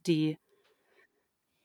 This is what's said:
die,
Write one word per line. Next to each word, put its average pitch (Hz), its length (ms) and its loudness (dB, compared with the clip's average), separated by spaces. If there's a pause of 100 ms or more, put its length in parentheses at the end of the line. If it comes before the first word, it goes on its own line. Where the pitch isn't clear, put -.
die, 156 320 0 (1300)